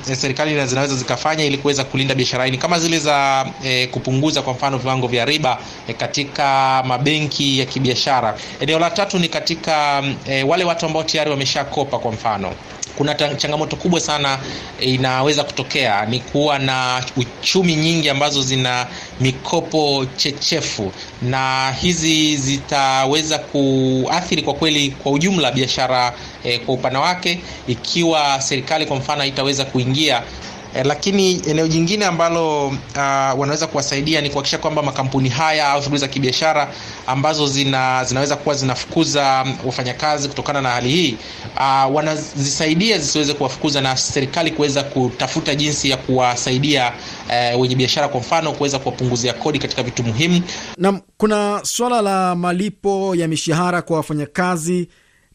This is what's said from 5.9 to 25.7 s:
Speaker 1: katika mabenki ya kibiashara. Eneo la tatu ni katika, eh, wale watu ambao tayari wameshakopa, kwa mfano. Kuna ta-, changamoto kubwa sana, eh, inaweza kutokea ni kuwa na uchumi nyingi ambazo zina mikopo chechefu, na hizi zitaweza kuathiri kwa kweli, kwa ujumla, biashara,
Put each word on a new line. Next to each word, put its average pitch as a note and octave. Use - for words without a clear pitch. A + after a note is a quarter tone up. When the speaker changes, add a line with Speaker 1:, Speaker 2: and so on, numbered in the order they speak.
Speaker 1:
katika C3+
mabenki C#3
ya B2+
kibiashara. B2+
Eneo D#3
la E3+
tatu G3
ni E3
katika, D3+
eh, C3+
wale F3
watu E3+
ambao D#3
tayari D3+
wameshakopa, C#3
kwa A2+
mfano. G#2
Kuna D3
ta-, D3
changamoto D3+
kubwa F3
sana, C#3+
eh, B2+
inaweza C3
kutokea B2
ni A#2+
kuwa C#3+
na B2+
uchumi E3+
nyingi D#3
ambazo C#3+
zina B2+
mikopo C#3+
chechefu, C#3
na C3
hizi D#3+
zitaweza C#3
kuathiri C3+
kwa F3
kweli, D3
kwa C#3
ujumla, D#3
biashara, B2+